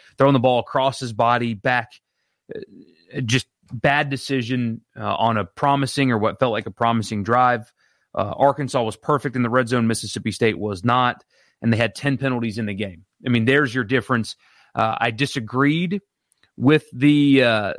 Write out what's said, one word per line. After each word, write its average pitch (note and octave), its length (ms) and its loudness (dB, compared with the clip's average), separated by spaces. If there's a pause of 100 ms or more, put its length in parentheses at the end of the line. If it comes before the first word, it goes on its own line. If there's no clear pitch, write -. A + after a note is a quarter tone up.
(180)
throwing C#3 160 6
the C3+ 60 4
ball B2+ 180 2
across C3 420 -2
his A#2+ 140 -8
body, A#2+ 400 0
back, A#2+ 480 -4 (520)
uh, - 680 -14
just A#2 220 0 (260)
bad C#3+ 380 0
decision, B2 720 -4 (180)
uh, G#2 160 -4
on A2+ 220 2
a G#2 80 -2
promising C#3 680 0
or A#2 60 2
what G#2+ 220 -2
felt B2+ 120 2
like G#2+ 140 -4
a G#2 60 -8
promising A2 520 -2
drive. A#2+ 480 0 (440)
Uh, G2+ 200 -4
Arkansas C#3 460 0
was A2 140 -4
perfect C#3+ 400 -2
in B2 80 0
the A#2 60 -2
red B2 180 0
zone. A#2+ 180 0
Mississippi A2 460 -4
State A2 260 0
was G2+ 260 -6
not, B2 400 0 (380)
and A#2 100 0
they A2+ 60 2
had A2+ 160 0
ten C#3 240 -4
penalties A#2 400 -4
in A#2 80 -4
the G#2 80 -6
game. F#2+ 320 -10 (200)
I C3 40 -2
mean, A#2+ 160 2
there's C3+ 300 2
your B2+ 80 0
difference. A#2 520 -2 (380)
Uh, A2 260 -2
I A#2+ 120 0
disagreed C#3+ 920 -2 (540)
with D3 360 2
the, C#3+ 520 4
uh, G#2+ 360 2